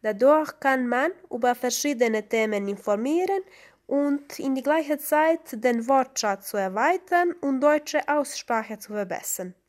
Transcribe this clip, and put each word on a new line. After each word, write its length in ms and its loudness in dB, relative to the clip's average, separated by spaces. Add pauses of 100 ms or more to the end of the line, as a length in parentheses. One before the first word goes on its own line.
Dadurch 580 4
kann 280 2
man 240 0 (180)
über 240 2
verschiedene 720 -2
Themen 400 0
informieren 760 0 (440)
und 520 -2
in 160 -4
die 80 -4
gleiche 360 0
Zeit 680 0
den 240 0
Wortschatz 640 0
zu 80 -4
erweitern 840 0
und 200 -2
deutsche 480 2
Aussprache 720 -2
zu 140 -14
verbessern. 640 -6 (140)